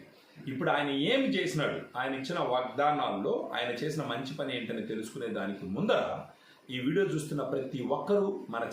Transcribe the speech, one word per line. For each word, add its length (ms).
ఇప్పుడు 220
ఆయన 180
ఏం 320
చేసినాడు, 760
ఆయన 160
ఇచ్చిన 260
వాగ్దానాల్లో 1120
ఆయన 180
చేసిన 320
మంచి 300
పని 240
ఏంటని 240
తెలుసుకునే 460
దానికి 380
ముందర 540
ఈ 100
వీడియో 260
చూస్తున్న 380
ప్రతి 400
ఒక్కరూ 680
మన 240